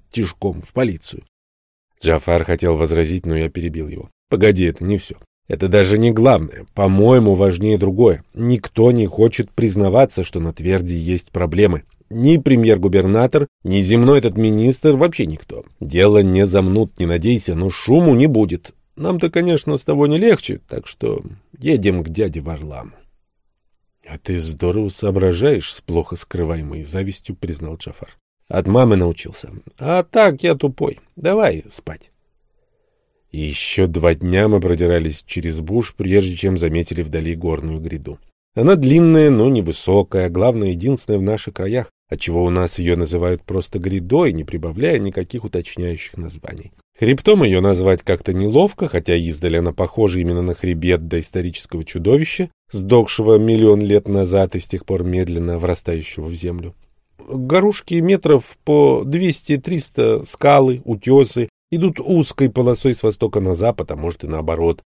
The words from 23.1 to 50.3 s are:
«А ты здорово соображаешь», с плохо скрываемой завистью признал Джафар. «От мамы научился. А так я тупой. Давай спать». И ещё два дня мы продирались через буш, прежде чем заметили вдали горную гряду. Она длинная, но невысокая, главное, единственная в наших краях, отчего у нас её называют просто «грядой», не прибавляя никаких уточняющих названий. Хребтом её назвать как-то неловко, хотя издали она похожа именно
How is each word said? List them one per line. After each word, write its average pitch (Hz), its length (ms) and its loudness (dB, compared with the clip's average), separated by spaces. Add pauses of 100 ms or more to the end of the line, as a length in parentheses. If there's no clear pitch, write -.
«А 76 100 -16
ты 90 220 -6
здорово 87 500 -4
соображаешь», 95 840 0
с - 100 -16
плохо 85 340 -4
скрываемой 80 680 -8
завистью 95 520 -10
признал 80 400 -10
Джафар. - 420 -20 (300)
«От 92 180 -4
мамы 113 300 4
научился. - 560 -4 (260)
А 165 240 -2
так 202 400 2
я 170 140 2
тупой. - 440 -4 (160)
Давай 170 540 0
спать». - 400 -18 (1200)
И 78 100 -10
ещё 78 440 -4
два 82 300 0
дня 92 320 0
мы 104 120 2
продирались 85 680 -2
через 82 340 -8
буш, 104 320 -4
прежде 95 420 0
чем 95 220 -2
заметили 82 460 -4
вдали 80 320 -6
горную 80 440 -6
гряду. 78 380 -12 (380)
Она 147 200 4
длинная, 156 540 6
но 117 200 4
невысокая, 92 800 0
главное, 101 400 0
единственная 104 500 -2
в 95 40 -2
наших 104 300 -4
краях, 107 380 -6 (180)
отчего 85 340 -4
у 87 60 2
нас 90 300 -2
её 87 180 0
называют 87 460 -2
просто 92 360 -6
«грядой», 95 540 -2
не 80 100 -6
прибавляя 87 560 -4
никаких 98 440 -8
уточняющих 87 720 -8
названий. 85 540 -16 (260)
Хребтом 147 460 2
её 95 180 2
назвать 92 420 2
как-то 92 300 -2
неловко, 127 540 0
хотя 87 280 -2
издали 82 420 -2
она 85 140 -2
похожа 92 480 -2
именно 87 220 -2